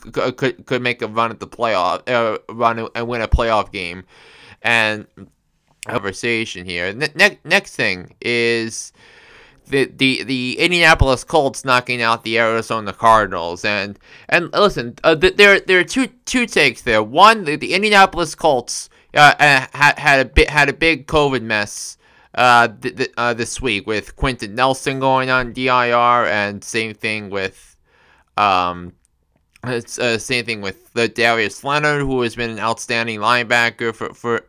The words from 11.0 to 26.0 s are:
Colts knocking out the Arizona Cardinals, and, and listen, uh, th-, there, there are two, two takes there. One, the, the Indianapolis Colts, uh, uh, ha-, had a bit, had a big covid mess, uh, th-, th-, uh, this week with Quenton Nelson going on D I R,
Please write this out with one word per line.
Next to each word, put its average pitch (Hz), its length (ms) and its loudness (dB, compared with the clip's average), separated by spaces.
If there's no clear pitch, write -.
Colts 139 400 -2
knocking 123 380 0
out 113 200 0
the 113 160 -2
Arizona 113 540 -2
Cardinals, 95 720 2
and, 104 340 -4
and 165 240 0
listen, 147 500 0
uh, 165 140 4
th-, 185 200 2
there, 202 220 6
there 185 220 2
are 170 40 -2
two, 262 220 -4
two 240 220 -2
takes 147 360 0
there. 110 200 2
One, 190 420 4
the, 147 120 -2
the 139 180 -6
Indianapolis 190 600 2
Colts, - 540 -2
uh, 147 260 6
uh, 139 360 4
ha-, 143 220 4
had 139 240 2
a 131 40 0
bit, 139 240 2
had 147 200 2
a 139 40 -2
big 151 360 -2
covid 143 340 0
mess, 107 560 -6
uh, 120 340 6
th-, 123 280 -8
th-, 127 200 -4
uh, 120 160 -2
this 117 300 -6
week 101 240 -4
with 104 280 -6
Quenton 120 400 -6
Nelson 131 460 0
going 131 300 0
on 127 240 0
D 127 160 -2
I 123 220 2
R, 120 340 4